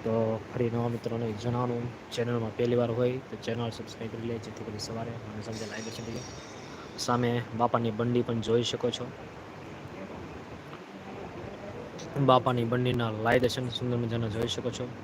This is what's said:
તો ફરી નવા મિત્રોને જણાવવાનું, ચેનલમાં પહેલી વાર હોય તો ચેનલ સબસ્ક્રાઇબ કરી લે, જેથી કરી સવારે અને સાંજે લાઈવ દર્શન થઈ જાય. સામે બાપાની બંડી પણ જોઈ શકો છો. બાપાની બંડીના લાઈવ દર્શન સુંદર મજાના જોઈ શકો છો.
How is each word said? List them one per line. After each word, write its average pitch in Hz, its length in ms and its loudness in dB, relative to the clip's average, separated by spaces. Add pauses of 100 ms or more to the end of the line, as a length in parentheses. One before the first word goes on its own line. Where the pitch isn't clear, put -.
તો 113 100 2 (400)
ફરી 123 200 2
નવા 117 220 2
મિત્રોને 113 320 -2 (160)
જણાવવાનું, 120 400 2 (320)
ચેનલમાં 117 420 0
પહેલી 120 220 4
વાર 120 200 4
હોય 123 200 4 (100)
તો 113 60 -8 (100)
ચેનલ 117 320 0
સબસ્ક્રાઇબ 113 380 -8
કરી 113 140 -4
લે, 117 160 -2
જેથી 107 220 -8
કરી 107 200 -6
સવારે 113 260 -4 (140)
અને 107 200 -8
સાંજે 113 240 -6
લાઈવ 110 180 -6
દર્શન 113 180 -8
થઈ 113 100 -6
જાય. 131 80 -6 (800)
સામે 120 240 4 (300)
બાપાની 117 400 4
બંડી 120 300 4
પણ 113 180 2
જોઈ 117 240 6
શકો 123 260 0
છો. - 80 -6 (3250)
બાપાની 123 420 6
બંડીના 120 380 4 (160)
લાઈવ 123 180 8
દર્શન 123 320 2
સુંદર 123 260 0
મજાના 113 320 0
જોઈ 117 200 0
શકો 120 240 -2
છો. 123 100 -4 (140)